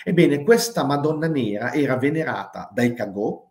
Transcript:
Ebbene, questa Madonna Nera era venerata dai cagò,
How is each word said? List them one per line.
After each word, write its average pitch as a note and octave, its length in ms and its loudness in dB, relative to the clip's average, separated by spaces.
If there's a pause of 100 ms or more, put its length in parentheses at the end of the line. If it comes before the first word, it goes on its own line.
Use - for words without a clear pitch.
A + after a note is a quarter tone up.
Ebbene, D3 400 4
questa F3 420 2
Madonna D3+ 440 0
Nera A#2+ 440 -2
era C3+ 240 0
venerata B2 760 -4
dai A#2+ 200 2
cagò, G#2 580 -6